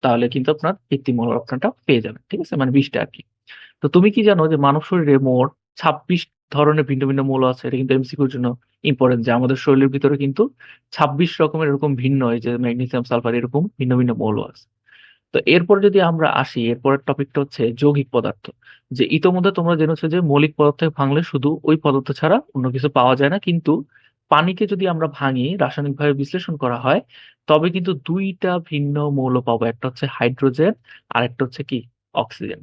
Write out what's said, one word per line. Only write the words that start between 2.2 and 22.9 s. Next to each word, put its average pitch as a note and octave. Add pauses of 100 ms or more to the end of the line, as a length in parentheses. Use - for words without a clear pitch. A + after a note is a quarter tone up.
ঠিক G#3
আছে? -
মানে C3
বিশটা -
আর -
কি। - (600)
তো - (100)
তুমি F#3
কি A#3
জানো F3+
যে D#3 (100)
মানব D3
শরীরে D#3 (140)
মোট B2+ (340)
ছাব্বিশ E3+ (340)
ধরনের D3
ভিন্ন C3
ভিন্ন C#3
মৌল C3 (100)
আছে? B2+
এটা B2+
কিন্তু C3+
এমসিকিউর C3
জন্য B2 (440)
ইম্পর্টেন্ট, B2+
যে B2
আমাদের B2+
শরীরের C3+
ভিতরে C#3
কিন্তু C#3 (520)
ছাব্বিশ D3+ (100)
রকমের D#3
এরকম C#3+ (120)
ভিন্ন, C3+ (140)
এই A#2
যে A#2+ (120)
ম্যাগনেসিয়াম, B2
সালফার, A#2
এরকম B2+ (160)
ভিন্ন B2+
ভিন্ন B2 (100)
মৌল G#2+ (140)
আছে। - (680)
তো D3+ (180)
এরপর F3 (100)
যদি G3 (100)
আমরা D#3+ (160)
আসি, - (100)
এরপরের C3+
টপিকটা C#3+
হচ্ছে C#3 (180)
যৌগিক D3
পদার্থ। A2+ (520)
যে C#3+ (140)
ইতোমধ্যে F3+
তোমরা E3+
জেনেছো D#3
যে F3 (100)
মৌলিক D3
পদার্থ D3 (180)
ভাঙলে C#3+ (100)
শুধু C#3+ (200)
ওই D#3 (100)
পদার্থ C3+ (100)
ছাড়া E3+ (180)
অন্য B2+ (100)
কিছু C3+